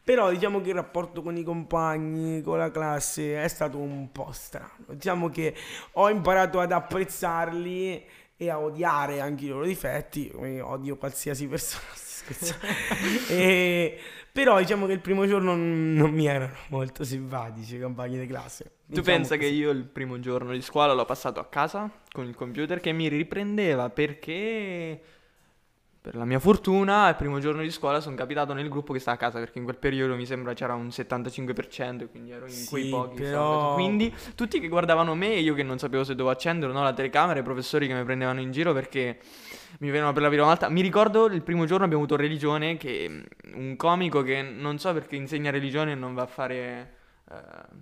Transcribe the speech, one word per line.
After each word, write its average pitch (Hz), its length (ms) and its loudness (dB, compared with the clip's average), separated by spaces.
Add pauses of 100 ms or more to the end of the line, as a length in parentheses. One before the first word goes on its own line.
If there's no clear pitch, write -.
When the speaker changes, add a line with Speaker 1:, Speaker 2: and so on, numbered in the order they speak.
Speaker 1:
Però 233 300 6
diciamo 196 300 2
che 175 80 -2
il 185 60 -2
rapporto 175 460 -4
con 170 140 -6
i 170 80 -4
compagni, 160 960 -2
con 165 160 -2
la 160 140 0
classe 151 720 -2
è 170 60 0
stato 143 280 -4
un 143 360 -8
po' - 180 -8
strano. - 380 -14 (220)
Diciamo 170 380 -2
che 156 240 -2 (400)
ho 202 160 6
imparato 185 520 4
ad 175 100 2
apprezzarli 175 1300 -2 (340)
e 170 100 -2
a 156 100 -2
odiare 147 600 0
anche 143 260 -4
i - 40 -4
loro 139 160 -4
difetti, 147 640 -4
come 131 320 -8
odio 135 340 -6
qualsiasi 139 520 -6
persona, - 400 -6
<laughs> - 60 -16
sto - 300 -14 (100)
scherzando. 170 320 -6 (640)
Speaker 2:
<laughs> - 60 0
Speaker 1:
E... 180 680 4 (320)
però 254 280 6
diciamo 196 260 2
che 190 80 2
il 185 80 -2
primo 190 260 2
giorno 185 280 4
n-, 160 400 2
non 151 160 8
mi 156 160 4
erano 131 260 0 (160)
molto 135 340 -4
simpatici 120 720 -8
i 123 60 -10
compagni 127 360 -6
di 127 100 -6
classe. 123 360 -12
Speaker 2:
Tu - 60 -18 (320)
Speaker 1:
Diciamo 165 60 -4
Speaker 2:
pensa 165 280 4
che 147 120 0
Speaker 1:
così. 143 80 2
Speaker 2:
io 147 160 2
il 127 120 -2
primo 127 380 -8
giorno 127 320 -2
di 127 80 -4
scuola 147 320 4
l'ho 123 120 4
passato 123 360 -4
a - 60 -8
casa 202 440 -2 (220)
con 127 120 -8
il 120 100 -10
computer 147 440 -4
che 165 140 -2
mi 160 160 0
riprendeva 160 800 0
perché, 170 1120 -4 (1000)
per - 160 -14
la 117 80 -4
mia 127 160 2
fortuna, 196 720 6
il 151 60 4
primo 143 240 -4
giorno 151 220 0
di 160 80 -4
scuola 151 300 0
sono 147 160 -6
capitato 139 380 -2
nel 147 160 -6
gruppo 143 240 -6
che 131 60 -2
sta 120 120 -2
a 120 60 0
casa, 120 220 -2
perché 117 180 -8
in 123 80 -8
quel 123 100 -6
periodo 131 400 0
mi 123 100 -6
sembra 123 280 -6
c'era 123 200 -4
un 120 160 -6
settantacinque 123 640 -6
per 123 140 -6
cento 123 380 -8
e - 20 -18
quindi 117 240 -18
ero 123 160 -14
in 123 160 -10
quei 135 200 -4
Speaker 1:
Sì, 135 60 -2
Speaker 2:
pochi 123 280 -4
che 139 60 -6
Speaker 1:
però 143 40 -4
Speaker 2:
stavano 147 280 2
a 151 80 2
casa. 143 100 2
Quindi 208 400 2 (220)
tutti 240 260 0
che 170 80 -6
guardavano 165 460 4
me 202 180 2
e 190 80 2
io 156 120 4
che 143 100 0
non 131 160 -2
sapevo 135 260 0
se 139 60 -6
dovevo 127 180 2
accendere 147 420 0
o 131 40 -4
no 139 80 2
la 135 100 4
telecamera, 143 480 4
i - 20 -4
professori 131 440 0
che 131 60 -2
mi 123 120 -2
prendevano 127 340 0
in 131 120 -4
giro 165 200 2
perché 131 480 -2 (600)
mi 147 100 -4
venivano 147 240 2
per 147 80 4
la 147 80 6
prima 147 160 6
volta. 165 240 6
Mi 165 120 2
ricordo 208 440 6
il 190 160 2
primo 170 240 0
giorno 190 180 4
abbiamo 156 200 2
avuto 147 140 2
religione, 151 600 0
che, 110 320 -4
mm, 78 120 -12 (340)
un 131 200 -6
comico 160 460 2
che 135 200 0
non 143 380 -6
so 185 140 0
perché 143 240 -4
insegna 147 340 -4
religione 139 400 0
e 143 40 -4
non 127 180 -8
va 127 80 -4
a 127 60 -2
fare, 123 640 -8 (360)
eh, - 60 -18 (460)